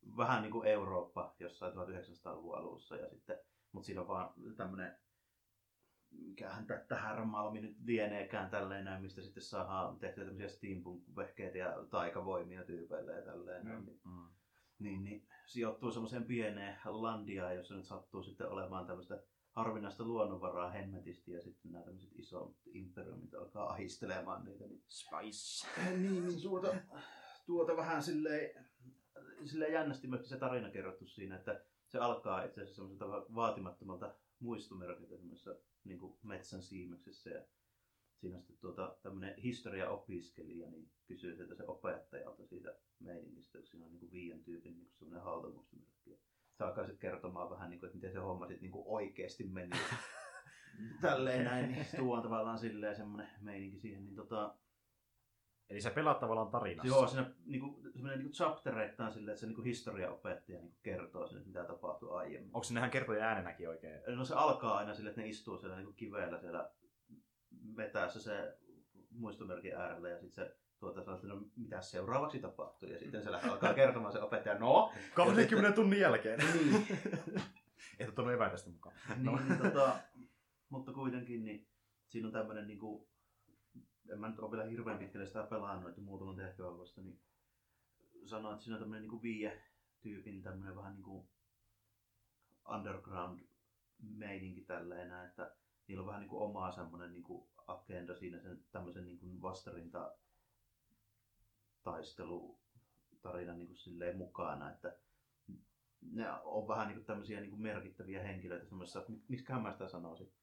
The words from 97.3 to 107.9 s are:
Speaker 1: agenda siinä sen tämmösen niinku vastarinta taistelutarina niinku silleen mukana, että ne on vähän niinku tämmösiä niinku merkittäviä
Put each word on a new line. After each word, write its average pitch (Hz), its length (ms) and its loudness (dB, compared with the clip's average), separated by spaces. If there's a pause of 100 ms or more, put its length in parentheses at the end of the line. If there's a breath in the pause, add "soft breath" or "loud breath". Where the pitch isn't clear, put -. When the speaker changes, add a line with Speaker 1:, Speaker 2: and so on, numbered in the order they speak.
Speaker 1:
agenda 87 480 -8
siinä 87 240 -8
sen 90 320 -12
tämmösen 90 340 -8
niinku 90 360 -12
vastarinta 87 760 -8 (1700)
taistelutarina 87 1700 -8
niinku 87 220 -10
silleen 87 420 -4
mukana, 76 540 -4
että - 260 -8 (1120)
ne 110 140 -2 (180)
on 104 240 -2
vähän 110 200 2
niinku - 160 -8
tämmösiä 104 380 -4
niinku 101 160 -10
merkittäviä 95 680 -6